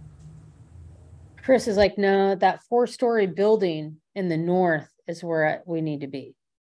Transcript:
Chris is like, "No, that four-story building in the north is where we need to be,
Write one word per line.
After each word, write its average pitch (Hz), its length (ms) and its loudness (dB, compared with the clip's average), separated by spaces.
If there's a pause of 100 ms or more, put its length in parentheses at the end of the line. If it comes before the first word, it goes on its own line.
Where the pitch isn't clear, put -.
(1400)
Chris 254 240 2
is 202 100 0
like, 202 200 4
"No, 196 380 2
that 185 280 0
four-story 233 640 0
building 170 680 0 (180)
in 190 140 -4
the 160 80 0
north 170 520 0 (180)
is 170 160 -10
where 160 420 -2
we 165 160 -6
need 151 200 -6
to 135 60 -10
be, 131 280 -14 (440)